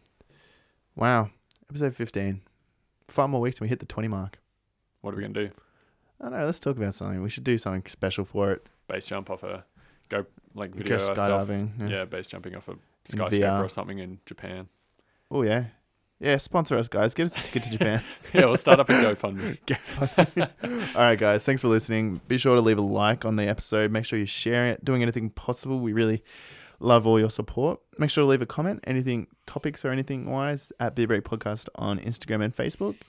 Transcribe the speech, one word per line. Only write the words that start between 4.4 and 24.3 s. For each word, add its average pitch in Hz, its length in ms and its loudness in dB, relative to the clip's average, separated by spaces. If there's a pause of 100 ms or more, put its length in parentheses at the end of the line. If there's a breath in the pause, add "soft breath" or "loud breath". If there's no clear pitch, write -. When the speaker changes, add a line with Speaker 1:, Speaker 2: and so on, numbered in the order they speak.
Speaker 2:
What 101 120 -8
are 101 40 -10
we 101 60 -6
gonna 104 100 -8
do? 104 180 -4 (680 soft breath)
Speaker 1:
I 262 60 -12
don't 247 140 -8
know. 151 60 -2
Let's 165 140 -4
talk 139 180 -2
about 98 160 -2
something. 95 300 -6
We 104 60 -4
should 127 160 -10
do 123 120 2
something 95 300 -4
special - 380 -4
for 101 260 0
it. - 160 -4 (200)
Speaker 2:
Base 95 200 -6
jump 98 220 -8
off 95 140 -8
a, 95 200 -10 (460 soft breath)
go, 101 160 -2 (280)
like, 101 180 -10
Speaker 1:
Go 95 80 -14
Speaker 2:
video 101 160 0
ourselves. 98 260 0
Speaker 1:
skydiving, 101 580 0
yeah. 104 80 -4 (120)
Speaker 2:
Yeah, 92 60 -4
base 92 220 -10
jumping 92 280 -14
off 95 120 -16
a 98 40 -12
Speaker 1:
In 92 80 -16 (260)
Speaker 2:
skyscraper 101 320 -2
Speaker 1:
V 101 60 4
R. 98 200 2
Speaker 2:
or 95 60 -2
something 98 300 -8
in 92 260 -12
Japan. 92 420 -14 (640)
Speaker 1:
Oh, 139 120 0
yeah. 117 220 2 (540)
Yeah, 143 160 2
sponsor 151 420 0
us, 117 120 0
guys. 107 240 2
Get 165 140 0
us 165 100 -8
a - 60 -6
ticket 117 200 -4
to 113 60 -8
Japan. 110 340 0 (140)
Speaker 2:
<laughs> - 160 -12
Yeah, 170 140 10
we'll 123 100 6
start 135 240 4
up - 80 2
a 135 40 4
GoFundMe. 107 680 0
Speaker 1:
<laughs> - 40 -20
GoFundMe. 165 1300 -2
All 120 60 2
right, 117 160 6
guys. 104 280 2
Thanks 135 160 2
for 123 80 2
listening. 110 580 2
Be 131 100 2
sure 123 180 6
to 120 60 8
leave 110 160 4
a 104 40 2
like 101 420 2
on 110 140 0
the 104 100 2
episode. 107 440 0
Make 110 120 -2
sure 113 160 -4
you 104 60 -2
share 120 420 0